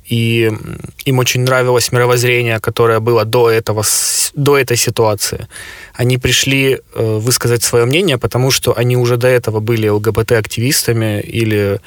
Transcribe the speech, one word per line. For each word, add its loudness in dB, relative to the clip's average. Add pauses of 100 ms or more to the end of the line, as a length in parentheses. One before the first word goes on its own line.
(100)
и, 0
м, -8 (240)
им 0
очень 0
нравилось 2
мировоззрение, 2
которое 0
было 2
до 2
этого 0
с-, -2
до 4
этой 0
ситуации. -2 (480)
Они 0
пришли, 0 (140)
э, -2
высказать 0
свое 2
мнение, 2
потому 0
что -2
они 0
уже 2
до -2
этого 0
были 0
Л 2
Г 0
Б 0
Т-активистами -2
или, -2